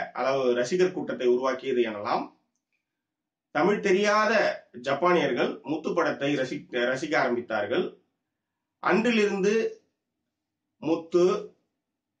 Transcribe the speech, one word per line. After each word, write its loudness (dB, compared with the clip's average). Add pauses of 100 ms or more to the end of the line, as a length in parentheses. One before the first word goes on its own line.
(140)
அளவு 0
ரசிகர் 0
கூட்டத்தை -4
உருவாக்கியது 0
எனலாம். -4 (1120)
தமிழ் 2
தெரியாத 2 (480)
ஜப்பானியர்கள் 0
முத்து -6
படத்தை 0
ரசி-, -6
ரசிக்க -2
ஆரம்பித்தார்கள். -2 (960)
அன்றிலிருந்து 2 (1200)
முத்து, 0 (960)